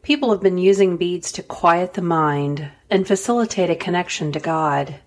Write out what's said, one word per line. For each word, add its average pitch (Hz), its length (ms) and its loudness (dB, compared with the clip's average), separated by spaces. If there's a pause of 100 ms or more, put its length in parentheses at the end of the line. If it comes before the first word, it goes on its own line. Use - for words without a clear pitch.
people 285 300 0
have 190 100 0
been 185 160 2
using 190 400 4
beads 175 360 -4
to 185 100 -10
quiet 180 500 0
the 190 80 -4
mind 147 640 0 (220)
and 190 180 2
facilitate 214 600 0
a 165 60 2
connection 175 560 -4
to 151 80 -6
God. 147 560 -2 (120)